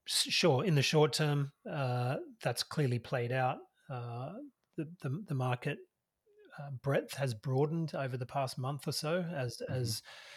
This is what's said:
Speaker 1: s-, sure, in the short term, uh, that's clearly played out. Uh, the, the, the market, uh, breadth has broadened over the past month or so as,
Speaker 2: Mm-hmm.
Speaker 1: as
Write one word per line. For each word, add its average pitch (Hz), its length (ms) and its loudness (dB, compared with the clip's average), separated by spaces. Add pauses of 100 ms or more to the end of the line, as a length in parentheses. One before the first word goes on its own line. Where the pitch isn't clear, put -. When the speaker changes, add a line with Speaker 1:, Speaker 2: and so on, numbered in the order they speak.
Speaker 1:
s-, - 240 0
sure, 147 340 6
in 180 100 4
the 139 80 8
short 151 300 6
term, 143 400 2 (160)
uh, 127 480 0 (260)
that's 123 200 0
clearly 127 360 0
played 120 340 -2
out. 131 260 2 (300)
Uh, 120 460 -8 (420)
the, 160 80 -4 (160)
the, 160 280 -4
the 156 60 -2
market, 127 440 0 (800)
uh, 143 120 -10 (120)
breadth 165 320 2
has 131 180 0
broadened 147 640 0
over 131 240 -2
the 123 80 -6
past 139 320 -2
month 135 280 -4
or 151 60 0
so 170 320 0 (100)
as, 127 240 -4
Speaker 2:
Mm-hmm. 156 140 -6
Speaker 1:
as 120 300 -2 (340)